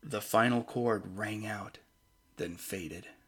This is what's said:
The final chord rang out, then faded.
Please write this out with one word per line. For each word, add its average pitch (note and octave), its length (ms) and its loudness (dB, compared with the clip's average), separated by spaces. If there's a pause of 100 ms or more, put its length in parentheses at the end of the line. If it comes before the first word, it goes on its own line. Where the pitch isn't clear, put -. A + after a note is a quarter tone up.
The G#2+ 200 -4
final A#2 420 6
chord G#2 540 0
rang G#2+ 280 -4
out, G#2 320 -8 (600)
then F2 200 -4
faded. E2+ 500 -8 (200)